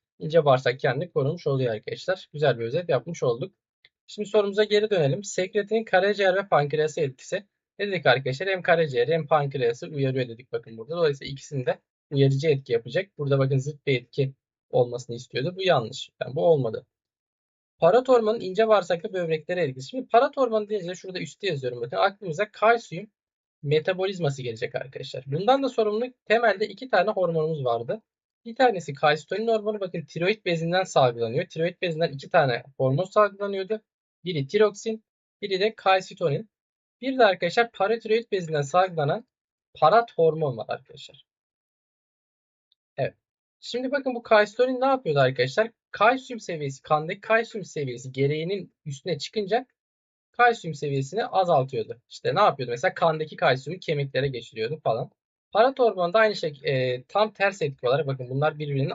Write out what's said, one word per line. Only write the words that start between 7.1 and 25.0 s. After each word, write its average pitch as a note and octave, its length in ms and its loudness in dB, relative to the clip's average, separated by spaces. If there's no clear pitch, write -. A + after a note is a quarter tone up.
Ne G3+ 100 -4
dedik F#3 180 -4
arkadaşlar? C3+ 420 2
Hem F#3+ 140 -2
karaciğeri D#3+ 500 2
hem D#3+ 140 0
pankreası C#3 600 0
uyarıyor C3 420 -2
dedik A2+ 240 -14
bakın A#2 240 -10
burada. B2 200 -10
Dolayısıyla C#3+ 360 -2
ikisini C3+ 340 -8
de F3 120 0
uyarıcı C#3 380 4
etki C3+ 240 0
yapacak. A#2 460 -4
Burada C#3 200 0
bakın C3+ 200 2
zıt D3 280 -8
bir B2+ 140 0
etki C3+ 320 -4
olmasını A#2+ 460 -2
istiyordu. C3 400 -6
Bu F#3+ 60 -8
yanlış. C#3 480 0
Yani B2 140 -6
bu F3 100 0
olmadı. B2+ 400 2
Parat A3+ 300 6
hormonun A3+ 320 4
ince F#3 280 0
bağırsaklı F#3+ 440 2
böbreklere F3 500 -4
etkisi. C3 260 -6
Şimdi B3+ 200 -8
parat C#4 280 4
hormonu A3 320 0
deyince F#3+ 260 -6
şurada F#3 260 -10
üstte E3+ 260 -10
yazıyorum B2 340 -4
bakın. B2+ 160 -8
Aklımıza F#3+ 540 -2
kalsiyum A3 600 0
metabolizması E3 800 -2
gelecek A#2 320 -8
arkadaşlar. - 520 -10